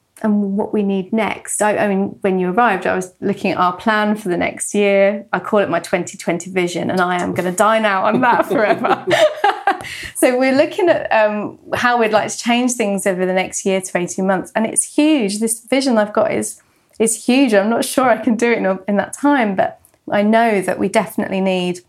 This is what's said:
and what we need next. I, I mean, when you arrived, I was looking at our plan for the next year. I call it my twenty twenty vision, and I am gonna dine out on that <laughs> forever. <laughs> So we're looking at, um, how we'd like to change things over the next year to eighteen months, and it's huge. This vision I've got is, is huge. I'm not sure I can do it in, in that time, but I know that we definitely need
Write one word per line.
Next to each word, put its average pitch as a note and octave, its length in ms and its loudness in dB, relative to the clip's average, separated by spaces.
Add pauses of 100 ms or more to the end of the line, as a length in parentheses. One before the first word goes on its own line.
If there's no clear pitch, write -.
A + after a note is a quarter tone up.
(220)
and G#3 340 0
what - 160 -4
we G#3+ 100 0
need G3 300 -2
next. - 500 -4
I, G#3 140 2
I G#3 120 0
mean, G3 340 -2
when F#3 180 0
you F3+ 100 0
arrived, G3 360 2
I F3+ 100 0
was F3+ 240 -8
looking G3 320 -2
at - 60 -4
our F3+ 180 0
plan G#3+ 400 0
for G3+ 120 -8
the F3 80 0
next - 380 -4
year. G3+ 580 2
I F#3 60 -2
call G3+ 220 0
it F#3+ 80 0
my E3+ 100 0
twenty F3 400 -6
twenty E3+ 320 -6
vision, F3 400 -2
and F#3 100 0
I F3+ 220 -2
am F3+ 120 -4
gonna F3+ 180 -2
dine A3 320 2
out G3 280 0
on A#3+ 100 0
that A3+ 240 2
<laughs> - 20 -12
forever. A#3+ 600 0
<laughs> - 60 2 (1000)
So B3+ 220 2
we're C4 200 2
looking F4 320 2
at, - 240 2
um, G#3 460 0 (140)
how A#3+ 280 0
we'd A3 100 2
like G#3 200 2
to - 60 -10
change A#3+ 360 0
things G3+ 340 -2
over F#3 180 0
the F#3 80 0
next F#3 320 -2
year F#3+ 160 2
to F#3+ 180 -6
eighteen F3+ 280 -2
months, F#3+ 280 -2
and A3 120 0
it's - 300 -2
huge. C#4 420 2
This A3 220 -2
vision C4 360 0
I've G#3 160 2
got F3 200 0
is, - 280 -6 (380)
is A3 260 -2
huge. B3+ 300 4
I'm G3 160 4
not A#3 140 0
sure C4 200 0
I A#3 120 4
can A3+ 180 0
do A#3 160 2
it A3+ 80 2
in, F#3+ 200 0 (100)
in G3+ 80 0
that G3 160 -2
time, C4 420 2
but - 260 -2 (300)
I G3+ 120 0
know A3 380 4
that - 180 -4
we G3 100 0
definitely G3 520 -2
need F3+ 480 -2